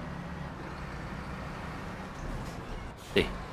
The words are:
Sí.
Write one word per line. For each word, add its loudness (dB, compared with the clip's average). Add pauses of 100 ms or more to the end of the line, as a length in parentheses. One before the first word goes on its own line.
(3250)
Sí. 10 (260)